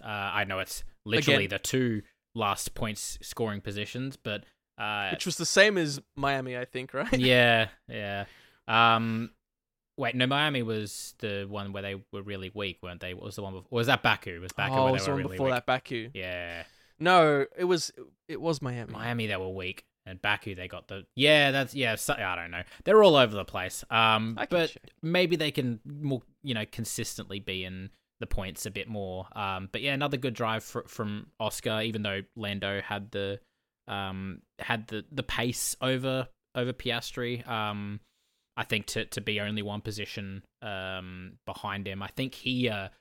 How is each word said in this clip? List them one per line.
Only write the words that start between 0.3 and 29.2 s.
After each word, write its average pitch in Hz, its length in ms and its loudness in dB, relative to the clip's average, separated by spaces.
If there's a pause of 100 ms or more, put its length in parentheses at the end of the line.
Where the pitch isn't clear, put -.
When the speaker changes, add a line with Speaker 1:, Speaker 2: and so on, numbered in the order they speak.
Speaker 1:
know 95 140 -2
it's - 240 -6 (240)
literally 135 380 4
Speaker 2:
Again. 92 120 -2
Speaker 1:
the - 40 -4
two 120 420 2 (320)
last 104 400 0
points - 480 -6
scoring 104 380 -4
positions, 113 560 -6
but, 104 260 -8 (340)
uh, 104 340 -2
Speaker 2:
Which - 140 -4
was 180 120 -2
the 165 100 -4
same 196 320 6
as 143 220 -2 (160)
Miami, 135 420 -2
I 123 60 -6
think, 131 300 -8
right? - 180 0
<laughs> 127 60 6
Speaker 1:
Yeah, 120 500 8 (200)
yeah. 101 360 -6 (420)
Um, 113 640 4 (680)
wait, 123 180 -2
no, 127 120 4
Miami 139 360 2
was 110 560 -6
the 101 300 -4
one 101 240 -8
where 98 100 -6
they 98 120 -4 (180)
were 101 100 -8
really 95 320 -8
weak, 101 280 -4
weren't 90 180 -12
they? 90 140 -8
What 90 100 -12
was 101 120 -10
the 107 60 -8
one 95 120 -8
before? 90 160 -14
Was 117 180 2
that 131 140 6
Baku? 95 380 0
Was 90 120 -12
Baku 104 220 0
Speaker 2:
Oh, 131 100 4
Speaker 1:
where 131 60 6
Speaker 2:
it - 20 4
was 123 100 2
Speaker 1:
they 95 40 -2
Speaker 2:
the 147 40 2
Speaker 1:
were - 60 2
Speaker 2:
one 92 80 -2
Speaker 1:
really 92 120 -4
Speaker 2:
before 135 100 0
Speaker 1:
weak? 127 80 2
Speaker 2:
that, 123 120 -2
Baku. 127 480 -2
Speaker 1:
Yeah. 87 480 -6 (360)
Speaker 2:
No, 156 480 8 (100)
it 180 80 0
was, 180 280 2 (360)
it 156 120 -8
was 156 220 -2
Miami. 120 300 -6
Speaker 1:
Miami, 113 340 -4
they 104 100 0
were 92 120 -4
weak. 92 360 -8 (220)
And 92 160 -12
Baku, 104 320 0
they 90 140 -10
got 90 200 -14
the, 98 160 -10 (120)
yeah, 143 340 6
that's, 135 240 0
yeah, 120 220 0
so, - 180 -2
I 95 200 -2
don't 85 160 -6
know. 87 120 -8 (220)
They're 214 180 10
all 180 140 12
over 120 180 8
the 98 100 -2
place. 92 460 -6
Um, 113 480 6
Speaker 2:
I - 80 -2
can 175 120 0
Speaker 1:
but 165 120 2
Speaker 2:
check. - 120 -18 (200)
Speaker 1:
maybe 175 340 2
they 151 140 0
can 123 340 -2
more, 143 380 -4 (200)
you 135 120 -4
know, 107 160 -2
consistently 107 720 -8
be 92 240 -6
in 92 260 -10 (300)
the 113 60 -6
points 95 400 -4
a 104 40 -6
bit 101 180 -8
more. 95 440 -6